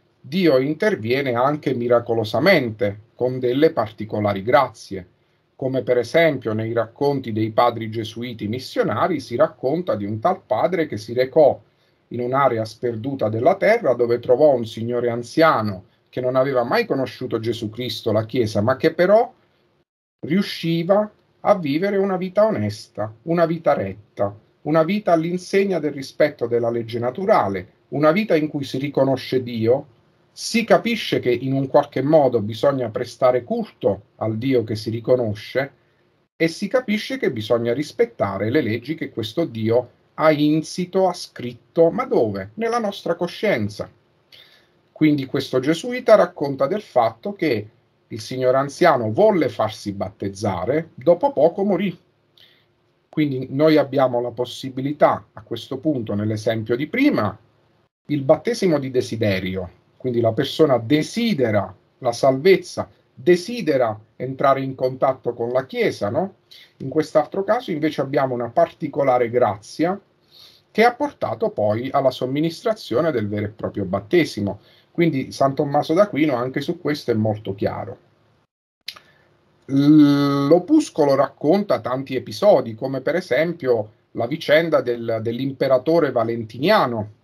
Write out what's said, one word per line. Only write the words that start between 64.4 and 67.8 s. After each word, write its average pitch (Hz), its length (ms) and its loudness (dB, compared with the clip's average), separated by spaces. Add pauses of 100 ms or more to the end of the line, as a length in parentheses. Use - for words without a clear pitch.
in 135 160 -6
contatto 131 580 -2
con 117 140 -4
la 131 180 -2
Chiesa, 165 440 -2
no? 170 240 -4 (420)
In - 120 -10
quest'altro 156 540 0
caso 214 300 -2
invece 147 300 -2